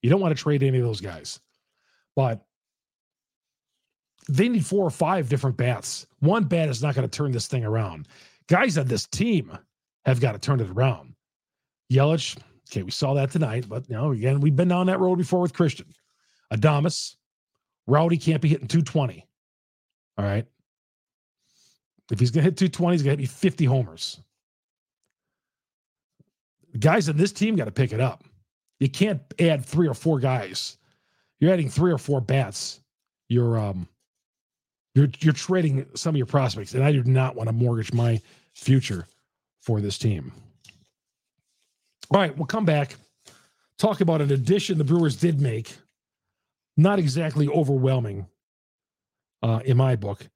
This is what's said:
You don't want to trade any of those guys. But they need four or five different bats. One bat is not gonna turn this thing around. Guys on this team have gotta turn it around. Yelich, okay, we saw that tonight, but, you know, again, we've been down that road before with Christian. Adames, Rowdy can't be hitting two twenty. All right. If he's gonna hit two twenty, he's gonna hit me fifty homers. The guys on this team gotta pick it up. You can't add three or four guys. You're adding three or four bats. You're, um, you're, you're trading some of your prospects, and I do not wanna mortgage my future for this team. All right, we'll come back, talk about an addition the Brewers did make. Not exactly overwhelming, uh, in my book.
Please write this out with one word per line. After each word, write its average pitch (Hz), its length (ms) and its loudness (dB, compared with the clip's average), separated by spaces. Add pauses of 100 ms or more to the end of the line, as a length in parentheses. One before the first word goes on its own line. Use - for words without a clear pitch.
You 120 80 2
don't 196 100 4
want 160 160 0
to - 60 -10
trade 147 200 0
any 131 160 2
of 123 60 0
those 110 160 -4
guys. 85 400 -14 (760)
But 120 320 -2 (1800)
they 165 200 2
need 226 180 0
four 196 180 0
or 160 60 0
five 165 380 -2
different 135 280 -2
bats. - 500 -4 (120)
One 185 260 2
bat 160 240 0
is 120 140 -4
not 143 120 -2
gonna 127 140 -2
turn 147 220 -4
this 120 160 -4
thing 123 180 -4
around. 107 440 -4 (400)
Guys 185 280 2
on 139 100 0
this 110 200 -4
team 202 500 -2 (480)
have 127 160 2
gotta 113 180 0
turn 135 220 -2
it 104 80 -4
around. 90 460 -2 (800)
Yelich, 147 440 2 (320)
okay, 101 140 -6
we 92 80 -10
saw 139 240 -2
that 135 160 0
tonight, 120 380 -4
but, 127 200 -10
you 123 60 -8
know, 120 160 -2
again, 131 300 0
we've 143 160 4
been 180 120 4
down 180 180 2
that 185 120 0
road 185 180 2
before 180 240 0
with 175 140 -2
Christian. - 320 0 (640)
Adames, 147 640 0 (720)
Rowdy 160 320 2
can't 160 240 0
be 160 60 2
hitting 143 200 0
two 165 140 2
twenty. - 420 -4 (920)
All 101 60 -4
right. 101 220 -2 (1600)
If 107 100 -2
he's 123 100 4
gonna 143 140 2
hit 180 120 2
two 190 120 2
twenty, 175 260 0
he's 160 80 0
gonna 139 100 2
hit 135 80 -2
me 135 60 -4
fifty - 380 0
homers. 123 560 -2 (2500)
The 120 60 -8
guys 151 300 4
on 151 80 -2
this 196 160 2
team 214 240 0
gotta 110 140 -2
pick 117 220 0
it 110 80 -2
up. - 240 -2 (560)
You 139 100 2
can't 190 300 0 (180)
add 156 260 2
three 165 240 0
or 127 60 -2
four 156 240 0
guys. 120 600 -4 (600)
You're 170 140 4
adding 165 160 0
three 170 240 2
or 143 60 0
four 143 220 -2
bats. 123 600 -4 (480)
You're, 117 300 2
um, 98 300 -4 (1080)
you're, 143 140 6 (120)
you're 156 120 4
trading 156 600 -2
some 160 200 -4
of - 20 0
your 127 100 0
prospects, 131 480 -2
and 131 100 2
I 147 80 4
do 139 120 2
not 131 300 2
wanna 113 180 -4
mortgage 117 400 0
my 117 280 2 (340)
future 113 520 0 (540)
for 107 200 -2
this 101 180 -6
team. 80 340 -2 (1800)
All 196 100 4
right, 151 160 -2
we'll 160 100 -6
come 220 180 -4
back, 147 320 0 (800)
talk 214 220 0
about 165 200 2
an 143 100 0
addition 156 480 0
the 151 60 2
Brewers 151 320 2
did 160 240 0
make. 113 360 -4 (1000)
Not 196 220 6
exactly 151 500 0
overwhelming, 131 800 0 (1160)
uh, 113 220 0
in 131 140 2
my 131 180 2
book. 101 400 -8